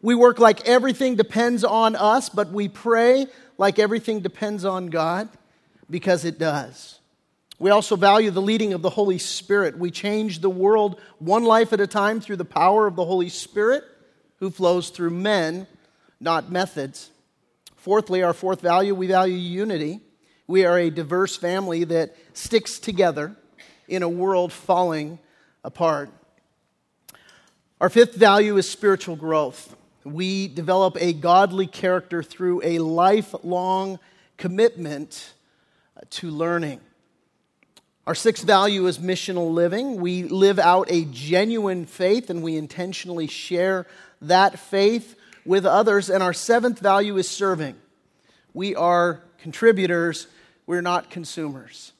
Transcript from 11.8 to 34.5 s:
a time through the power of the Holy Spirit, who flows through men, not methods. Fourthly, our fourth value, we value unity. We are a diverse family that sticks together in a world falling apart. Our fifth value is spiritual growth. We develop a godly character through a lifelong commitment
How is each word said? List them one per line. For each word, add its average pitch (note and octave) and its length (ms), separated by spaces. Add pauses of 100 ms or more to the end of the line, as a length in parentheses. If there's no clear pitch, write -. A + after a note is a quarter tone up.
a G3 40
time G#3+ 360
through G3+ 140
the F3 100
power G3 400
of F3+ 100
the F3+ 80
Holy F3+ 240
Spirit, A3 560 (540)
who F#3+ 120
flows F3+ 380
through E3+ 220
men, F3+ 560 (520)
not E3 320
methods. F3 600 (640)
Fourthly, F#3 460
our F3 100
fourth F#3 300
value, F#3 320
we F#3 140
value F#3 280
unity. F3+ 640 (460)
We F#3 180
are F3 140
a E3+ 100
diverse E3+ 480
family F3 480
that D#3+ 320 (160)
sticks - 460
together F3 580 (500)
in F#3 160
a E3+ 60
world F3+ 460
falling E3+ 640 (440)
apart. D3+ 460 (1700)
Our F3 120
fifth A#3 240
value G#3 420
is F#3+ 100
spiritual F#3+ 500
growth. D3+ 600 (260)
We F#3 460
develop F3 500
a F3 140
godly F3+ 540
character F3+ 560
through F3+ 420
a E3 140
lifelong F#3 1200 (400)
commitment F3 960 (760)